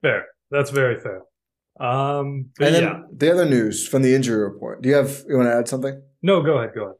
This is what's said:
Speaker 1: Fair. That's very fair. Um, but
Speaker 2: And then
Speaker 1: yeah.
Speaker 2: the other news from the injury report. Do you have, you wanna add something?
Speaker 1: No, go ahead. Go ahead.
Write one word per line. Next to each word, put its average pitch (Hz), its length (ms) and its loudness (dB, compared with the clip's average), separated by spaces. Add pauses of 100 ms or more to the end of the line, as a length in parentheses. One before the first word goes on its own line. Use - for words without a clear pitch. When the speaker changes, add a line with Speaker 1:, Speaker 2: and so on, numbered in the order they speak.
Speaker 1:
Fair. 113 240 0 (260)
That's 143 180 0
very 127 300 0
fair. 95 240 -12 (560)
Um, 139 680 -4 (100)
but - 100 2
Speaker 2:
And 160 80 4
then 170 80 4
Speaker 1:
yeah. - 180 -4 (120)
Speaker 2:
the 151 180 2
other 180 140 4
news 117 420 0
from 135 140 0
the 131 140 4
injury 120 280 0
report. 104 380 -10
Do 127 80 0
you 143 60 6
have, 139 320 0
you 143 100 0
wanna 120 140 4
add 120 160 0
something? 135 340 -6 (200)
Speaker 1:
No, 180 200 2
go 151 160 0
ahead. 113 160 -4
Go 107 100 -6
ahead. 98 160 -10